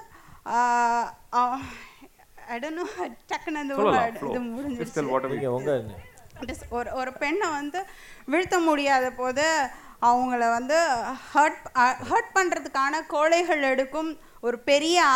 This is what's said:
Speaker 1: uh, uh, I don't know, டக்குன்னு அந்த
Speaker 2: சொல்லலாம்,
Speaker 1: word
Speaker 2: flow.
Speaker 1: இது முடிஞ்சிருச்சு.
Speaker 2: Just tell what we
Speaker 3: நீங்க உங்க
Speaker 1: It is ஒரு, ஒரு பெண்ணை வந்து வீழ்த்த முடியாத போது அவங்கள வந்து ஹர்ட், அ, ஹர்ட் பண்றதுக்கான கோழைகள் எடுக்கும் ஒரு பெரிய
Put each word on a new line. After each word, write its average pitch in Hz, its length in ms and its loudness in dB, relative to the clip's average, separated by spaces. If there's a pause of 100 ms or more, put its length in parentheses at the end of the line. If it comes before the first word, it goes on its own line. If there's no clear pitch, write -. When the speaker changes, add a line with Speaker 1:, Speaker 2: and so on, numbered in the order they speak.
(480)
Speaker 1:
uh, 240 540 2 (280)
uh, 247 260 2 (920)
I 240 120 -8
don't 311 180 -8
know, 359 120 -6 (380)
டக்குன்னு 302 360 -6
அந்த 277 120 -4
Speaker 2:
சொல்லலாம், - 280 4
Speaker 1:
word 226 140 -4
Speaker 2:
flow. - 120 -6
Speaker 1:
இது - 140 -4
முடிஞ்சிருச்சு. 240 400 -8
Speaker 2:
Just 226 140 -8
tell 143 140 -2
what 131 120 0
we 135 100 -4
Speaker 3:
நீங்க 139 200 -2
உங்க 135 280 -2 (600)
Speaker 1:
It 254 100 -12
is - 80 -12 (100)
ஒரு, 233 240 -6
ஒரு 254 200 -6
பெண்ணை 330 360 -2
வந்து 294 300 -6 (460)
வீழ்த்த 359 340 0
முடியாத 277 520 2
போது 254 340 -2 (560)
அவங்கள 240 480 2
வந்து 254 280 0 (480)
ஹர்ட், 302 400 2 (120)
அ, 247 240 4
ஹர்ட் 440 320 0
பண்றதுக்கான 311 720 0
கோழைகள் 330 540 2
எடுக்கும் 269 500 0 (300)
ஒரு 233 180 -2
பெரிய 320 460 4 (100)